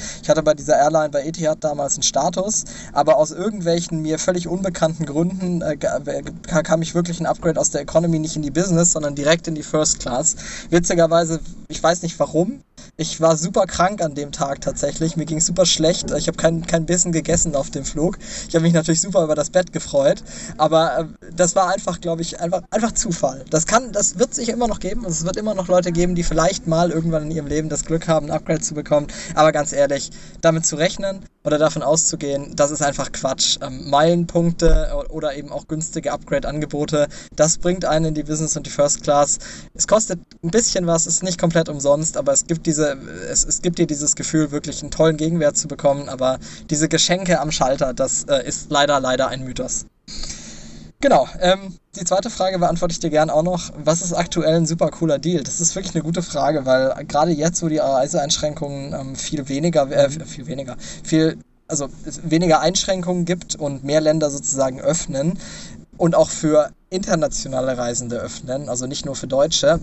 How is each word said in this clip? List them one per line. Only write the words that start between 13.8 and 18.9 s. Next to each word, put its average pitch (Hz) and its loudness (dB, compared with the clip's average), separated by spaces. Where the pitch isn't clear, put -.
an 151 -2
dem 143 -6
Tag 139 -4
tatsächlich, 147 -2
mir 156 -2
ging's 156 0
super 175 2
schlecht, - 2
ich 147 -2
hab 165 -4
kein, 165 2
kein 165 0
Bissen 175 0
gegessen 160 2
auf 135 -2
dem 135 -6
Flug. 165 -2
Ich - -2
hab 165 4
mich 170 6
natürlich 160 2